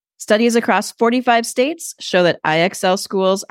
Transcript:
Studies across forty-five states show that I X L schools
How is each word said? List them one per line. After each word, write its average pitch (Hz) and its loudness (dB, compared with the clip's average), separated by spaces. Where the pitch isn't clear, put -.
Studies 226 2
across 214 0
forty-five 233 0
states 285 -4
show 180 0
that 170 0
I 156 0
X 180 -2
L 185 2
schools 190 -2